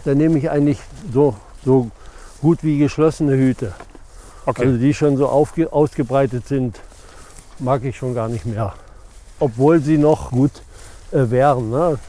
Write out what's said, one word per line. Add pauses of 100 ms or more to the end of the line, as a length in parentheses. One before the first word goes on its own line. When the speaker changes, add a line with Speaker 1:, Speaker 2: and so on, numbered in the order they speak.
Speaker 1:
dann
nehme
ich
eigentlich (340)
so, (300)
so (520)
gut
wie
geschlossene
Hüte. (720)
Speaker 2:
Okay.
Speaker 1:
Also
die
schon
so
aufge-,
ausgebreitet
sind, (800)
mag
ich
schon
gar
nicht
mehr. (680)
Obwohl
sie
noch
gut, (580)
äh,
wären,
ne? (100)